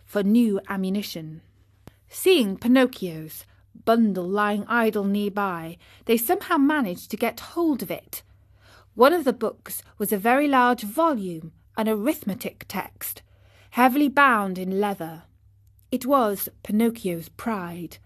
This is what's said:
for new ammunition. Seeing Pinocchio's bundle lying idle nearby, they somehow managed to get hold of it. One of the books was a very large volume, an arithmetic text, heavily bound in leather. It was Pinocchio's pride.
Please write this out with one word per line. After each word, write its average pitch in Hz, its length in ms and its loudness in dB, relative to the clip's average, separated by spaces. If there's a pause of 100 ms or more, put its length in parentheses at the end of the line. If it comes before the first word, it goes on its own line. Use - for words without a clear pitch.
for 208 200 -2
new 214 440 2
ammunition. 190 760 -6 (680)
Seeing 247 480 2
Pinocchio's 190 880 0 (400)
bundle 208 420 2
lying 208 400 -2
idle 220 360 0
nearby, 196 720 -4 (280)
they 226 120 2
somehow 359 400 0
managed 277 540 2
to 214 60 -6
get 226 360 -4
hold 320 280 0
of 190 80 -8
it. - 320 -12 (720)
One 262 200 6
of 349 100 0
the 254 100 2
books - 480 -6 (160)
was 208 140 -4
a 202 180 -2
very 285 180 4
large 247 360 2
volume, 202 680 -2 (220)
an 220 140 -2
arithmetic 214 800 -4
text, - 560 -10 (480)
heavily 254 380 4
bound 220 500 2
in 185 200 -4
leather. 170 440 -4 (680)
It 247 160 -4
was 240 440 2 (120)
Pinocchio's 202 680 -2
pride. 175 760 -8